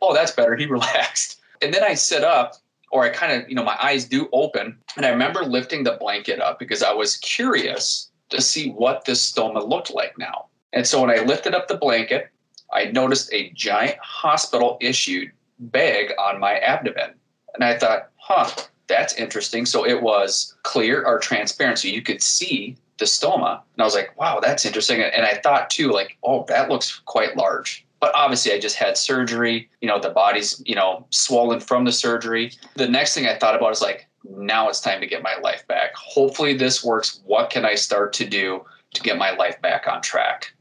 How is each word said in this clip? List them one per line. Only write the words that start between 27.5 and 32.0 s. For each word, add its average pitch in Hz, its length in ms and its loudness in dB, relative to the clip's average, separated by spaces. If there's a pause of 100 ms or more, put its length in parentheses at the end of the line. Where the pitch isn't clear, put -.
But 147 140 4
obviously, 131 400 2
I 101 40 2
just 104 180 -4
had 101 200 0
surgery. 117 720 -2 (140)
You 113 60 -2
know, 104 100 2
the 98 100 -4
body's, 101 560 2
you 110 100 -4
know, 92 360 0
swollen 117 500 2
from 123 240 2
the 120 80 2
surgery. 117 600 -2 (220)